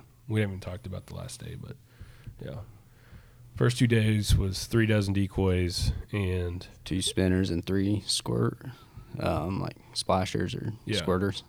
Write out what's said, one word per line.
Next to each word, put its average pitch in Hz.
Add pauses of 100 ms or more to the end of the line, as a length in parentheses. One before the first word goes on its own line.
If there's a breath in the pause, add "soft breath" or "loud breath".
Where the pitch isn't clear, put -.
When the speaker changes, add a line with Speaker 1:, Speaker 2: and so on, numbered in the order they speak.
(280)
Speaker 1:
We 107
haven't 98
even -
talked 92
about 92
the 87
last 85
day, 82
but, - (640 loud breath)
yeah. - (920 soft breath)
First 123
two 131
days 107
was 95
three 113
dozen 104
decoys 92 (180)
and 92 (200)
Speaker 2:
Two 92
spinners 92
and 85
three 98
squirt, - (560 loud breath)
um, 87
like, 87 (160)
splashers 92
or 113 (140)
Speaker 1:
Yeah. 104
Speaker 2:
squirters. 92